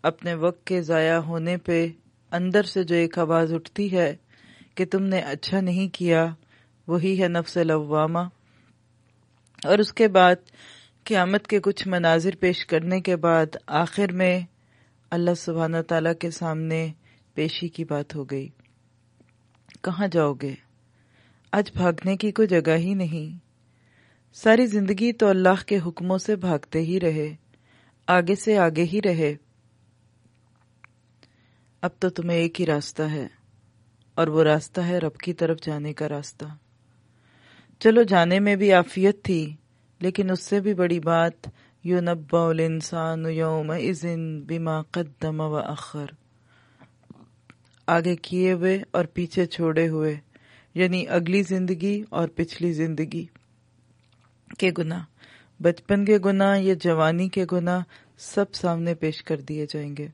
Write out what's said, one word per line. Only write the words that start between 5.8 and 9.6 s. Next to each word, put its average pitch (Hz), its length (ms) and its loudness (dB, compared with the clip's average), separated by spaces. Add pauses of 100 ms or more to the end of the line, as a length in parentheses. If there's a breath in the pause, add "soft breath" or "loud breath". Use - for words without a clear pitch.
کیا، 165 320 2 (640 soft breath)
وہی 180 340 0
ہے 180 60 2
نفس 170 280 -2
لوامہ۔ 156 680 0 (1400 soft breath)